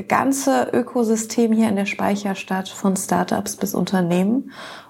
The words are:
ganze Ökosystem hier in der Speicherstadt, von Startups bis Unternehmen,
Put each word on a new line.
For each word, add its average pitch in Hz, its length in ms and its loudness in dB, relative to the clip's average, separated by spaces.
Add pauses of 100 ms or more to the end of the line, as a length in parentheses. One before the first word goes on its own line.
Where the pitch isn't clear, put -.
ganze 262 640 2
Ökosystem 226 800 2
hier 226 160 4
in 202 80 0
der 196 80 0
Speicherstadt, 196 840 -2
von 190 260 0
Startups 180 600 -2
bis - 180 -4
Unternehmen, 185 760 0 (380)